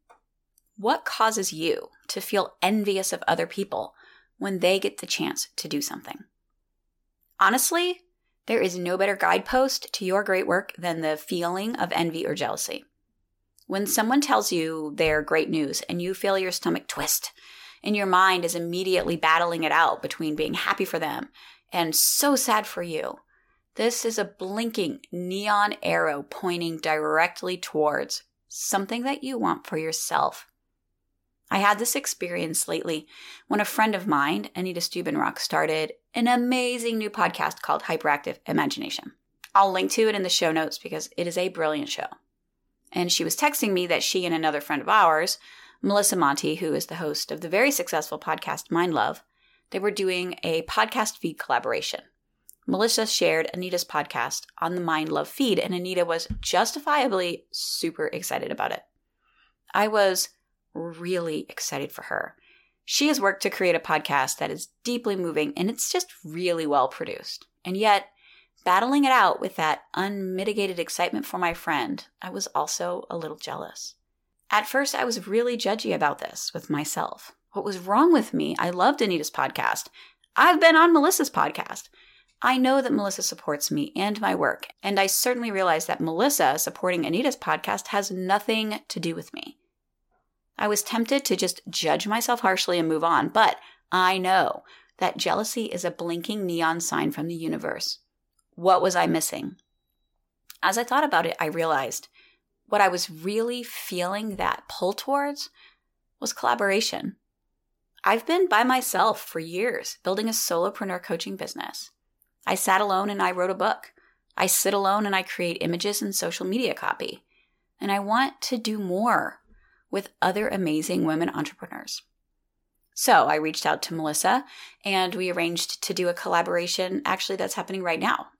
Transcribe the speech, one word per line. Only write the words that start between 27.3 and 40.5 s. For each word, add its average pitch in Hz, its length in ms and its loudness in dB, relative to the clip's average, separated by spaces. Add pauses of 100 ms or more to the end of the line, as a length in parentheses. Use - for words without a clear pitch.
towards 151 680 -2 (240)
something 208 560 -4
that 277 200 -2
you 262 140 -4
want 196 300 -2
for 165 100 -4
yourself. 160 720 -2 (1040)
I 202 80 2
had 202 200 4
this 233 160 -2
experience 175 720 -4
lately 165 400 -4 (400)
when 208 140 2
a 202 40 0
friend 220 300 2
of 185 120 -6
mine, 151 480 0
Anita 180 260 -4
Stubenrock, - 580 -2
started 156 540 0 (200)
an 233 140 2
amazing 247 720 2
new 214 120 -4
podcast 165 520 -2
called - 220 -2
Hyperactive 156 640 -2
Imagination. - 680 -4 (420)
I'll 196 160 6
link 185 200 0
to 220 180 4
it 208 60 2
in 196 80 -2
the 185 60 -2
show 170 220 2